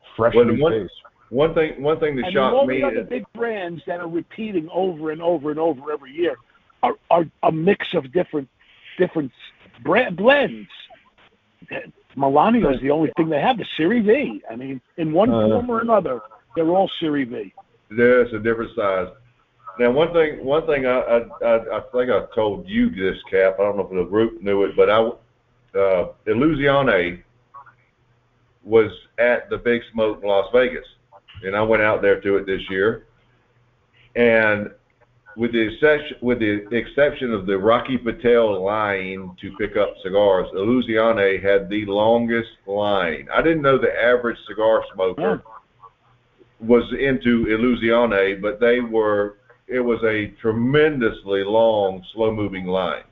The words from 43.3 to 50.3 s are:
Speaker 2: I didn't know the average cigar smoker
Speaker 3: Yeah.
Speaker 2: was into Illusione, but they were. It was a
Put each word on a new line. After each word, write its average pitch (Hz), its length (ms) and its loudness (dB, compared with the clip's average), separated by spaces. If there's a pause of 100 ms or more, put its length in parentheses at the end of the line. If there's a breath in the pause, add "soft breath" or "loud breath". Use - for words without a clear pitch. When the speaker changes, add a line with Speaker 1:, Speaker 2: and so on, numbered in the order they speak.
Speaker 2:
I 127 80 2
didn't 160 200 0
know 135 160 4
the 110 140 0 (100)
average 120 440 0
cigar 107 380 0 (100)
smoker 95 500 -2
Speaker 3:
Yeah. - 1200 -20
Speaker 2:
was 120 260 4
into 120 540 0
Illusione, 110 960 2
but 104 200 -4
they 123 200 4
were. 107 580 0 (300 soft breath)
It 127 120 -2
was 117 240 -2
a 107 220 0 (160)